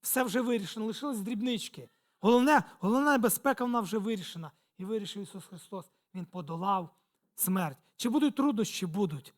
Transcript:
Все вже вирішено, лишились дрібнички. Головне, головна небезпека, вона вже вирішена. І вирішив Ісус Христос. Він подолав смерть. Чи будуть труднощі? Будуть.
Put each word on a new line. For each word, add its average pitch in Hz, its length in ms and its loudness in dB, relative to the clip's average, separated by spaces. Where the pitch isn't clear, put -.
Все - 220 0
вже 240 180 0
вирішено, 220 440 -2
лишились 233 340 -4
дрібнички. 214 680 -6
Головне, 247 440 6
головна 262 320 4
небезпека, 254 520 2
вона 247 160 0
вже 208 180 -2
вирішена. 190 540 -6
І 185 80 -10
вирішив 202 380 -6
Ісус 185 220 -14
Христос. - 460 -14
Він 180 100 -8
подолав 175 640 -2
смерть. 185 420 0
Чи - 140 -2
будуть 277 260 2
труднощі? 233 500 0
Будуть. 160 520 -2